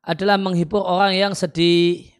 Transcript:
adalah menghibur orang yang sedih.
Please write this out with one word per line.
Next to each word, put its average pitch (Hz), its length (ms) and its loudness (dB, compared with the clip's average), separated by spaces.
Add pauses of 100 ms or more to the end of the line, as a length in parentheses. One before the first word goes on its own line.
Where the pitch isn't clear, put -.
adalah 190 340 0
menghibur 190 460 -2
orang 185 320 0
yang 196 180 0
sedih. 170 880 0